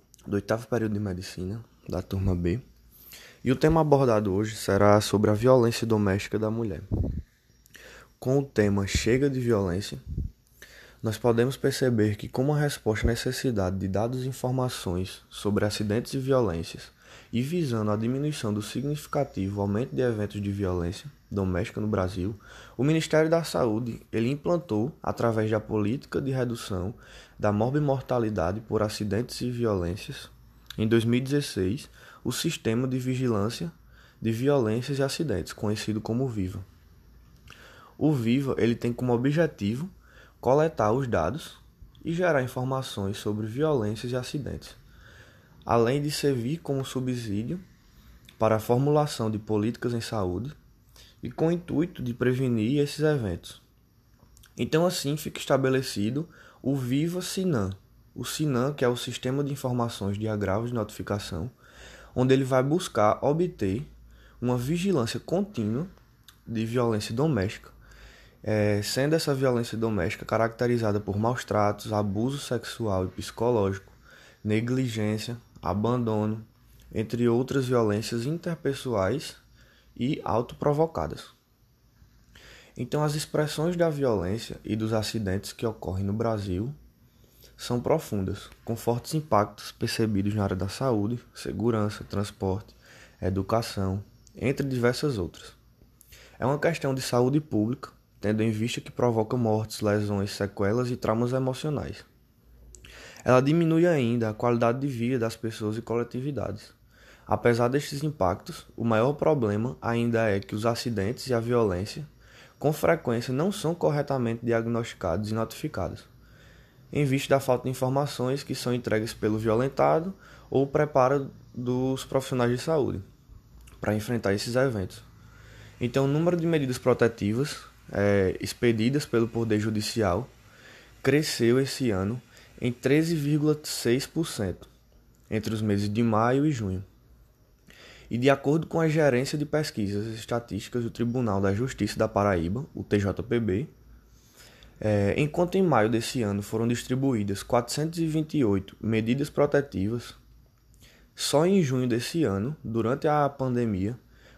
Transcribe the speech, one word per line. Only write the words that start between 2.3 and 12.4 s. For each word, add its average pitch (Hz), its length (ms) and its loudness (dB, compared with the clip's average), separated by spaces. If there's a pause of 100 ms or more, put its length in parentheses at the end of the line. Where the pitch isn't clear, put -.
B. 87 260 0 (840)
E 127 80 2
o 127 40 4
tema 160 260 4
abordado 123 500 6
hoje 107 240 0
será 101 460 8
sobre 107 280 4
a 107 40 4
violência 117 520 4
doméstica 104 520 2
da 107 120 0
mulher. 113 300 -4 (1400)
Com 135 200 2
o 139 40 4
tema 101 440 2
Chega 131 420 2
de 131 100 -2
Violência, 101 600 0 (1040)
nós 110 160 -2
podemos 120 400 2
perceber 120 580 2
que, - 100 -10
como 135 280 0